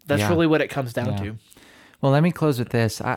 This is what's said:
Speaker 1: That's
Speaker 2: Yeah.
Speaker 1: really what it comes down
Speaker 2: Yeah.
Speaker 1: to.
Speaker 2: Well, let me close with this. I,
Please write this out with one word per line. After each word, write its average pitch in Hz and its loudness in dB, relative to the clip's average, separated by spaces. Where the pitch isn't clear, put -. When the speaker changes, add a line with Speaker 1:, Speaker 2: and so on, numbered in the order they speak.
Speaker 1:
That's 143 0
Speaker 2:
Yeah. 104 2
Speaker 1:
really 170 4
what 151 4
it - -2
comes 127 -6
down 110 -4
Speaker 2:
Yeah. 101 -4
Speaker 1:
to. 107 -8
Speaker 2:
Well, 135 2
let 151 4
me 175 2
close 151 0
with 120 -4
this. 113 0
I, 123 -4